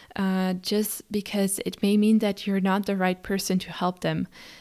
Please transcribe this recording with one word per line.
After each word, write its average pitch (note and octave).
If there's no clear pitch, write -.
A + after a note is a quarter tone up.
uh, F#3
just G#3
because G3+
it F#3
may G3+
mean G#3+
that G3+
you're G3
not G3
the G3
right F#3
person F#3+
to F3
help F3+
them. D#3+